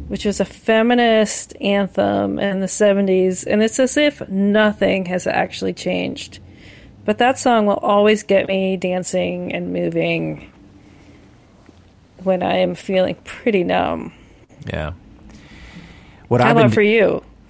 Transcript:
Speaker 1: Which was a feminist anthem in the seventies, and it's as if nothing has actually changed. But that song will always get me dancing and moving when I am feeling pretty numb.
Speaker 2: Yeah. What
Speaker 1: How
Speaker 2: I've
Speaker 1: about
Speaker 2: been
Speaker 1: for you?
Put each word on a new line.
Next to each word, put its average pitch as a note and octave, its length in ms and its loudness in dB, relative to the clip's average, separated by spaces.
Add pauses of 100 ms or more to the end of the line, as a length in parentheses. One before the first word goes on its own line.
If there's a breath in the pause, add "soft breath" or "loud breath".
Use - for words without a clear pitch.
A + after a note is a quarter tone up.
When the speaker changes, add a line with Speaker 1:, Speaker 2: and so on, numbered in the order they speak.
Speaker 1:
Which G3+ 160 -8
was G3+ 140 -2
a G3 60 0
feminist A3+ 1120 2
anthem G3+ 800 0
in G3 220 -2
the F#3+ 80 -2
seventies, F#3+ 800 2
and G#3 180 2
it's A3+ 160 0
as C4 180 0
if D4 320 0
nothing G3+ 800 2
has F3+ 180 -4
actually - 480 -2
changed. - 680 -6 (640 loud breath)
But G#3 120 -2
that C4 220 2
song A3+ 260 2
will G3+ 120 2
always G#3 440 2
get - 260 2
me F#3+ 300 -2
dancing F3+ 760 -4
and F3 200 -6
moving E3 760 -4 (1700 loud breath)
when F#3 200 0
I F#3 140 0
am F3+ 180 0
feeling F#3 400 -2 (100)
pretty G#3 380 -2
numb. E3+ 500 -2 (580 soft breath)
Speaker 2:
Yeah. D#2 220 -4 (1400 loud breath)
What A#2+ 120 2
Speaker 1:
How - 60 4
Speaker 2:
I've A#3 80 6
Speaker 1:
about A3+ 80 6
Speaker 2:
been G#3+ 80 6
Speaker 1:
for A3 100 2
you? G#3 400 2 (280)